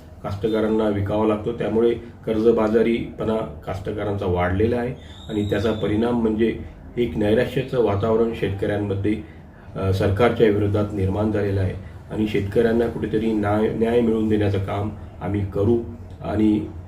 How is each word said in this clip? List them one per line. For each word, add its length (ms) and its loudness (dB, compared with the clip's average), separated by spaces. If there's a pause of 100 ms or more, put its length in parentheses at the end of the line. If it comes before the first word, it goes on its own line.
(220)
कास्तकारांना 680 0
विकावा 380 0
लागतो. 260 0
त्यामुळे 420 0 (320)
कर्जबाजारीपणा 1080 2
कास्तकारांचा 920 -6
वाढलेला 500 2
आहे 180 -4 (340)
आणि 220 0
त्याचा 220 0
परिणाम 480 0
म्हणजे 380 2 (380)
एक 220 -2
नैराश्याचं 680 2
वातावरण 500 2
शेतकऱ्यांमध्ये, 840 -2 (600)
अ, 160 0
सरकारच्या 560 4
विरोधात 440 2
निर्माण 400 0
झालेलं 280 0
आहे 140 0 (360)
आणि 180 0
शेतकऱ्यांना 580 2
कुठेतरी 460 -2
न्याय, 360 2
न्याय 320 2
मिळवून 280 2
देण्याचं 300 2
काम 320 -4 (320)
आम्ही 320 -2
करू. 240 4 (460)
आणि 360 2 (280)